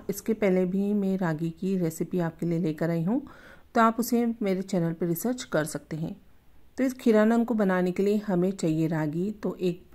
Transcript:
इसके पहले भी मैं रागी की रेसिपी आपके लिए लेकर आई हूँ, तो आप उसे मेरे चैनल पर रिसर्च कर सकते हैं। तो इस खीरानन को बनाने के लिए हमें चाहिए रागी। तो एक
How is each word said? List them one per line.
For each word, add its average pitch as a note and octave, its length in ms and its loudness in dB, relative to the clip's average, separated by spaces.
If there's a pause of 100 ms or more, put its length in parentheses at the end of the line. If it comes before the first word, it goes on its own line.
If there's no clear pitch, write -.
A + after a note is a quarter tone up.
(100)
इसके - 240 -2
पहले F#3 320 2
भी G3 280 0
मैं F#3+ 240 0
रागी E3 340 -2
की F#3+ 260 -2
रेसिपी E3+ 420 -2
आपके E3 260 -4
लिए E3+ 120 0
लेकर E3 320 -2
आई E3+ 140 0
हूँ, A#3+ 180 0 (520)
तो A#3+ 60 4
आप A3+ 200 4
उसे A#3+ 260 2 (160)
मेरे F#3+ 220 0
चैनल E3+ 280 0
पर E3+ 140 -4
रिसर्च A#3 400 -2
कर D#3 200 0
सकते D#3 300 -8
हैं। E3 200 -6 (640)
तो B3+ 60 2
इस B3+ 140 -2
खीरानन A3+ 460 4
को A#3 120 -2
बनाने F#3 360 2
के G3 100 0
लिए G#3 240 2
हमें F3+ 260 2
चाहिए D#3+ 360 0
रागी। D#3+ 440 -2
तो F#3 240 -6
एक F3 280 -4 (100)